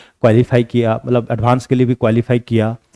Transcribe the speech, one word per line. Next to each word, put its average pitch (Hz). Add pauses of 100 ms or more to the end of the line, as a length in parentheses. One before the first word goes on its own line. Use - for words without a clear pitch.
(220)
क्वालिफाई 120
किया, 117
मतलब 123
एडवांस 120
के 135
लिए 123
भी 123
क्वालिफाई 117
किया, 113 (200)